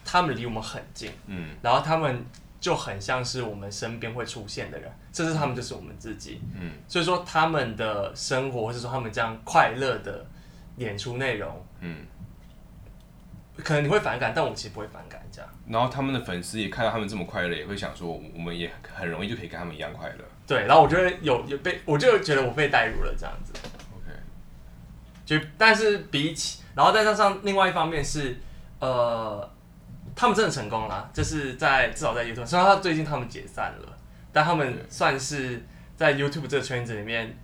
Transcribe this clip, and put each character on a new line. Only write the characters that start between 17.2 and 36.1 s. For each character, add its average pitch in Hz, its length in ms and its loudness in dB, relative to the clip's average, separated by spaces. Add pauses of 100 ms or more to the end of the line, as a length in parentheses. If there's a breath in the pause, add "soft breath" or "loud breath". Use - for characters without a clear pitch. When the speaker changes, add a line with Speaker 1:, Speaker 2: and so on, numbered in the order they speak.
Speaker 2:
快 90 180 -4
乐， 87 140 0
也 73 100 -8
会 98 100 -6
想 82 200 -6
说， 85 120 -8 (240)
我 82 60 -12
们 85 180 -6
也 85 140 -4 (240)
很 92 160 -6
容 85 140 -4
易 101 40 -4
就 120 60 -4
可 95 80 -10
以 85 60 -12
跟 80 100 -12
他 87 60 -8
们 82 100 -8
一 76 40 -14
样 76 140 -8
快 78 180 -10
乐。 - 140 -14 (220)
Speaker 1:
对， 127 200 2
然 147 100 10
后 160 60 12
我 143 60 8
就 165 80 4
会 180 260 2
有， 131 260 2
有 139 100 -4
被， - 260 -2
我 147 140 2
就 226 220 8
觉 147 160 2
得 135 80 6
我 117 80 0
被 143 160 2
带 117 180 6
入 - 160 0
了 90 160 2
这 - 80 -6
样 - 80 -8 (100)
子。 - 80 -12 (440)
Speaker 2:
OK。 73 200 -10 (1080)
Speaker 1:
就， 151 180 2 (140)
但 220 160 10
是 208 240 4 (120)
比 156 220 0
起， - 280 -6 (160 loud breath)
然 139 100 8
后 190 60 10
再 214 100 6
加 214 100 6
上 196 300 4
另 196 140 2
外 190 120 6
一 165 40 0
方 165 180 2
面 151 120 0
是， 139 360 -2 (400 loud breath)
呃， 113 720 0 (640)
他 - 140 4
们 202 80 6
真 214 100 6
的 160 40 2
成 107 180 -4
功 110 180 -2
了， 98 260 -6
就 151 120 0
是 143 300 -2
在， 135 340 4
至 - 140 -6
少 143 120 2
在 120 100 0
YouTube， 117 220 -6
虽 170 100 0
然 180 80 8
他 196 120 10
最 185 180 2
近 156 100 0
他 147 120 -2
们 123 120 -4
解 - 160 -12
散 92 280 -6 (100)
了， - 160 -18 (340 loud breath)
但 151 120 6
他 170 100 4
们 127 340 0
算 147 300 2
是 127 480 -4 (300 loud breath)
在 151 180 6